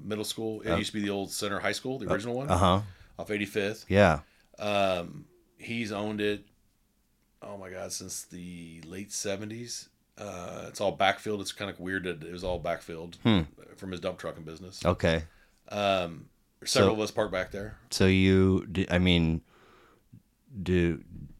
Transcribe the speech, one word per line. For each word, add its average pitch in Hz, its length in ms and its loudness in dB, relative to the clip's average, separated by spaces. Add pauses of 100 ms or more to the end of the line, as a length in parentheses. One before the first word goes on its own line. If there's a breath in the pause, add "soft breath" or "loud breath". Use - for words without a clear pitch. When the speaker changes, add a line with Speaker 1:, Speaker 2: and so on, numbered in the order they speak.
Speaker 1:
middle 104 220 -4
school. 110 380 -6
It 110 80 -4
Speaker 2:
Oh. 117 40 2
Speaker 1:
used 107 160 -2
to 107 80 -6
be 101 60 -2
the 101 60 -2
old 98 200 -4
Center 101 300 -4
High 104 100 0
School, 131 280 -6
the 180 100 -8
Speaker 2:
Uh, - 40 2
Speaker 1:
original 117 220 -4
one. 139 140 -6
Speaker 2:
uh-huh. 92 320 6 (360 loud breath)
Speaker 1:
Off 87 140 -8
eighty-fifth. 104 560 -2
Speaker 2:
Yeah. 92 320 8 (400 soft breath)
Speaker 1:
Um, 95 680 0 (320)
he's 117 340 -8
owned 104 300 -4
it, 104 240 -2 (960)
oh 101 160 -14
my 92 140 -14
God, 92 200 -10
since - 320 -10
the 85 640 -14
late 95 260 -12
seventies. 107 760 -8 (280)
Uh, 90 500 -10
it's - 140 -14
all 92 160 2
backfilled. 101 440 2
It's 92 100 -8
kinda 101 260 -8
weird 92 280 -4
that 82 180 -6
it 82 80 -12
was 90 120 -10
all 90 180 -2
backfilled 85 560 -6
Speaker 2:
Hmm. 107 240 4 (340)
Speaker 1:
from 95 160 -12
his 90 80 -8
dump 90 180 -6
trucking 80 260 -10
business. 82 420 -14
Speaker 2:
Okay. 82 380 4 (460 soft breath)
Speaker 1:
Um, 95 600 -2 (340)
several 110 320 4
Speaker 2:
So 107 40 -4
Speaker 1:
of - 20 -
us 107 100 -2
park 104 200 -2
back 92 200 -4
there. 101 260 -10 (140)
Speaker 2:
So - 160 4
you, 95 600 6
do, 92 220 -2
I 87 100 4
mean, 85 420 6 (1200 soft breath)
do 85 400 2 (360)